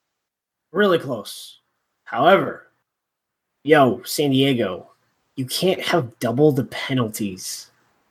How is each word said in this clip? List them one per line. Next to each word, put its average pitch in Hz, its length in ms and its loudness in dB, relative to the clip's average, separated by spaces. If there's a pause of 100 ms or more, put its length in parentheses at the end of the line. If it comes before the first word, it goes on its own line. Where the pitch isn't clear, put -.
(720)
really 185 260 4
close. - 640 -12 (440)
However, 143 640 2 (960)
yo, 135 400 4
San 143 300 -2
Diego, 117 580 -2 (460)
you 131 100 -8
can't 185 340 -2
have 147 380 -4
double 147 320 2
the 131 140 0
penalties 107 1080 -6 (400)